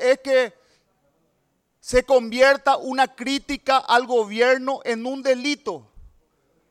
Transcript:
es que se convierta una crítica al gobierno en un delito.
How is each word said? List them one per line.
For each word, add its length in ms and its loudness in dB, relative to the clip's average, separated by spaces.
es 200 2
que 340 0
se 260 0
convierta 760 2
una 280 -2
crítica 680 -4
al 300 2
gobierno 760 0
en 220 -6
un 180 -8
delito. 640 -4